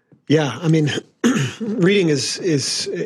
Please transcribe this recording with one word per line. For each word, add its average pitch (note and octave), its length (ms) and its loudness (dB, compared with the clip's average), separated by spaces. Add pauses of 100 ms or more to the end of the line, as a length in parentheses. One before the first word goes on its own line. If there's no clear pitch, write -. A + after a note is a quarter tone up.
(280)
Yeah, C3+ 340 2
I E3+ 60 -2
mean, D#3+ 220 4 (340)
<clears throat> G#3+ 360 0
reading G3+ 500 2
is, C3+ 280 -2
is - 500 -2 (180)